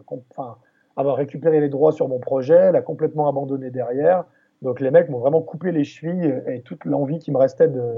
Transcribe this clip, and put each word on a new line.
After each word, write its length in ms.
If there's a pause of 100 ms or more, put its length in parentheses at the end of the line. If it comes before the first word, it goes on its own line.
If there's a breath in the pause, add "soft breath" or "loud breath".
comp-, 240
enfin, 260 (400)
avoir 200
récupéré 440
les 100
droits 220
sur 160
mon 120
projet, 520
l'a 120
complètement 440
abandonné 440
derrière. 540 (360)
Donc 180
les 120
mecs 180
m'ont 100
vraiment 220
coupé 320
les 100
chevilles 640
et 140
toute 240
l'envie 340
qui 120
me 60
restait 300
de, 160 (140)